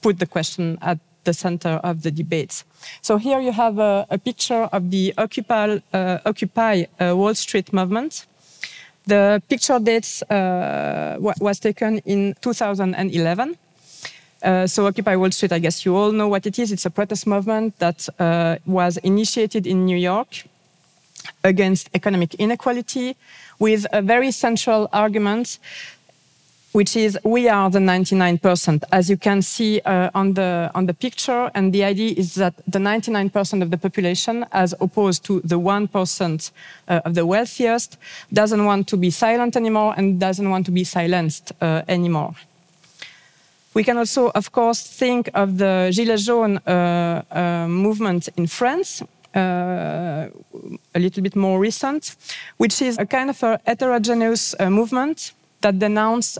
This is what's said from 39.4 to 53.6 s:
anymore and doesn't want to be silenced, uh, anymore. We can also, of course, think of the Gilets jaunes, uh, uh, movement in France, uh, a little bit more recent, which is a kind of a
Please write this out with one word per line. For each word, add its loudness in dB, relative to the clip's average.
anymore 0
and 2
doesn't 0
want 0
to -4
be 2
silenced, -2
uh, 0
anymore. 0
We 2
can 2
also, 0
of -4
course, 2
think -2
of 0
the 2
Gilets 2
jaunes, 2
uh, 0
uh, -2
movement 0
in 0
France, -2
uh, -2
a 0
little 0
bit -2
more 2
recent, -2
which 2
is 0
a -2
kind 0
of -6
a 2